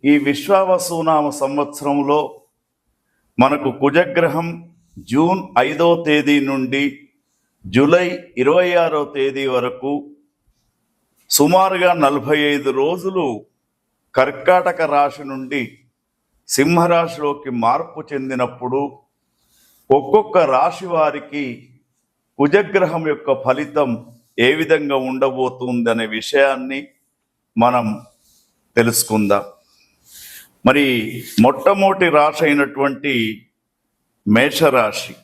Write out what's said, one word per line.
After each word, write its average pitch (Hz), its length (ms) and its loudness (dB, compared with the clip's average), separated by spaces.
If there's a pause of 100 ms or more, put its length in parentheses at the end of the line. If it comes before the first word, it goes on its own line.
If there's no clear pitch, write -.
ఈ 147 120 4 (100)
విశ్వావసునామ 165 1000 0 (140)
సంవత్సరంలో 143 760 -2 (1160)
మనకు 135 340 2 (100)
కుజగ్రహం 165 640 0 (640)
జూన్ 165 320 0 (180)
ఐదో 165 440 2
తేదీ 147 380 2
నుండి 135 680 -4 (560)
జూలై 151 520 2 (200)
ఇరవై 175 380 2
ఆరో 156 300 0 (100)
తేదీ 135 320 -4
వరకు 127 680 -4 (1160)
సుమారుగా 180 640 2
నలభై 147 500 0
ఐదు 143 280 0
రోజులు 160 760 -4 (680)
కర్కాటక 170 680 2 (100)
రాశి 143 320 0
నుండి 135 380 -6 (880)
సింహరాశిలోకి 165 1000 0 (120)
మార్పు 156 440 -2
చెందినప్పుడు 131 760 -4 (1080)
ఒక్కొక్క 147 480 2 (160)
రాశి 165 320 0
వారికి 147 840 -4 (680)
కుజగ్రహం 165 680 2
యొక్క 143 260 -2 (100)
ఫలితం 143 460 -2 (500)
ఏ 120 100 4 (120)
విధంగా 147 360 0 (120)
ఉండబోతుందనే 127 960 -2 (100)
విషయాన్ని 135 640 -2 (760)
మనం 120 300 2 (920)
తెలుసుకుందాం. 107 680 0 (1200)
మరి 139 200 4 (560)
మొట్టమొదటి 190 680 2
రాశి 151 360 2
అయినటువంటి 139 680 -2 (1120)
మేషరాశి 127 880 2 (100)